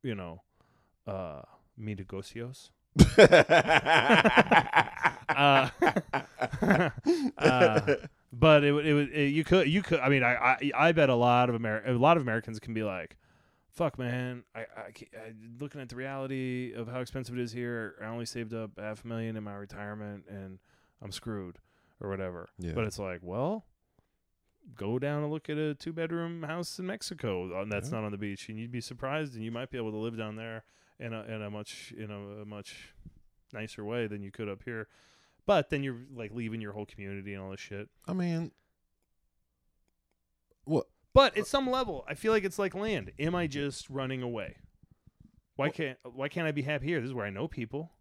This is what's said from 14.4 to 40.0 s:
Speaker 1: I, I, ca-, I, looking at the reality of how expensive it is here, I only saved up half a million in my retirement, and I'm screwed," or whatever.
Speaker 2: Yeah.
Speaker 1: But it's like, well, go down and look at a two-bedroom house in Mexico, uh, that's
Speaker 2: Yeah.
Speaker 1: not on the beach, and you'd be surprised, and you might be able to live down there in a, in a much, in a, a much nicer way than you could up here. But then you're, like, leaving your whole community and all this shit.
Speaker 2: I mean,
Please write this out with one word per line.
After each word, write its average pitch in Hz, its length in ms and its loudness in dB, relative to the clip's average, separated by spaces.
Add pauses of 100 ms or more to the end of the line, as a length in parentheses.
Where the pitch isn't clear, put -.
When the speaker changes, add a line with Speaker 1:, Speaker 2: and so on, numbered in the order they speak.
Speaker 1:
I, 113 80 -12
I, 110 320 -14
ca-, - 220 -20
I, 110 180 -16 (260)
looking 143 220 -12
at 123 80 -14
the 120 60 -14
reality 131 800 -6
of 113 120 -8
how 123 120 -8
expensive 123 380 -8
it 123 40 -2
is 120 100 -4
here, 120 500 -6
I 104 60 -10
only 117 180 -8
saved 113 280 -8
up 110 240 -8
half 107 260 -10
a 117 40 -14
million 113 300 -6
in 107 60 -8
my 104 120 -10
retirement, 104 720 -12
and 95 300 -12 (420)
I'm 104 100 -12
screwed," 98 460 -10 (420)
or 101 100 -8
whatever. 92 400 -6 (100)
Speaker 2:
Yeah. 85 140 -6
Speaker 1:
But 113 100 -2
it's 107 160 -6
like, 92 240 -8
well, 131 420 -6 (1080)
go 110 240 -4
down 147 240 -4
and 147 80 -4
look 156 180 -10
at 151 80 -4
a 151 160 -2
two-bedroom 165 680 -6
house 165 340 -8
in 185 80 -8
Mexico, 95 760 -6
uh, 98 60 -4
that's 104 220 -4
Speaker 2:
Yeah. 120 100 -4
Speaker 1:
not 107 60 -4
on 104 60 -6
the 101 80 -8
beach, 101 300 -8
and 110 100 -10
you'd 117 120 -10
be 123 100 -8
surprised, 135 540 -6
and 110 80 -8
you 113 80 -6
might 120 200 -8
be 131 60 -8
able 110 140 -4
to 107 60 -6
live 113 200 -6
down 107 180 -8
there 113 280 -12 (360)
in 117 140 -10
a, 110 100 -10
in 110 180 -10
a 104 80 -10
much, 104 480 -12
in 107 140 -8
a, 101 300 -10
a 104 40 -12
much - 480 -16 (580)
nicer 110 320 -10
way 113 220 -4
than 104 160 -8
you 98 100 -14
could 104 180 -8
up 98 140 -10
here. 113 240 -10 (580)
But 185 240 4
then 139 140 -2
you're, 131 140 -6 (180)
like, 110 160 -10
leaving 113 300 -6
your 104 100 -10
whole 104 140 -10
community 98 480 -12
and 95 100 -10
all 95 80 -10
this 95 80 -14
shit. 104 300 -14 (180)
Speaker 2:
I 175 60 -6
mean, 170 380 -4 (2000)